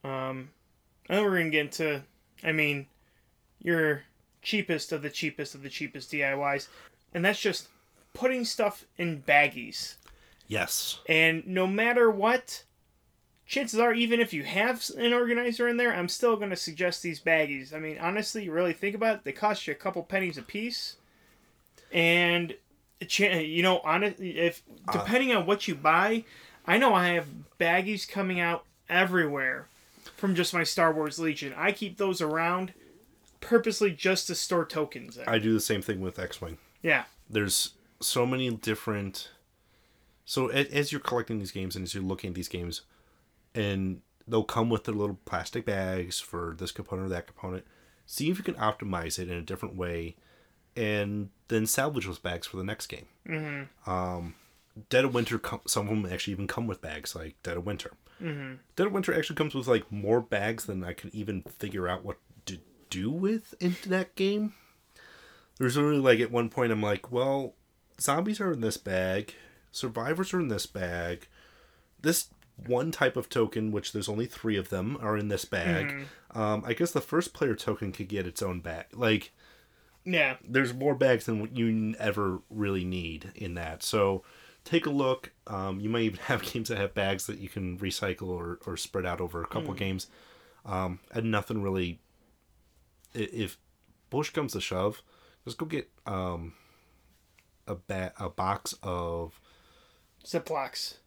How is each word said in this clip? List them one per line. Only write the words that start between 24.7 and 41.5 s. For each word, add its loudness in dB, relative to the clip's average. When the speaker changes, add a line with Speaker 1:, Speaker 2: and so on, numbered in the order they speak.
Speaker 2:
Uh, -2
Speaker 1:
depending 4
on 4
what 2
you 0
buy, 4
I 6
know 8
I 6
have 2
baggies 2
coming -2
out 0
everywhere 2
from 2
just 2
my 2
Star 4
Wars -2
Legion. -2
I 2
keep -6
those 0
around 0
purposely 4
just 0
to -4
store 0
tokens -6
in. -8
Speaker 2:
I 4
do 4
the 6
same 0
thing -2
with -4
X-Wing. -8
Speaker 1:
Yeah. 2
Speaker 2:
There's 0
so 0
many -2
different, -4
so -2
a-, 0
as 2
you're -4
collecting -2
these -6